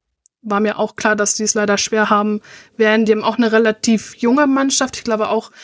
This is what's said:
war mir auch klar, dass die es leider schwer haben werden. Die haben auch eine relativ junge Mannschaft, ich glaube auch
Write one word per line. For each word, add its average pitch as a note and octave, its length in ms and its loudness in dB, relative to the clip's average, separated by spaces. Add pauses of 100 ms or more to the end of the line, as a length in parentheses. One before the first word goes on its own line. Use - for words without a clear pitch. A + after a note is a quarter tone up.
(420)
war G#3 180 -2
mir G#3+ 180 -2
auch G#3 180 -4
klar, G#3+ 200 0
dass G#3 180 -2
die - 80 -6
es G#3+ 100 -2
leider G#3 240 0
schwer G#3+ 320 -2
haben G#3+ 320 0 (380)
werden. A3 260 2
Die G#3+ 80 2
haben G#3+ 120 0
auch A3 120 -2
eine A3+ 160 2
relativ A3 640 0
junge C4 300 2
Mannschaft, C4+ 500 0
ich - 80 -14
glaube A3 240 -2
auch A3 220 -4 (140)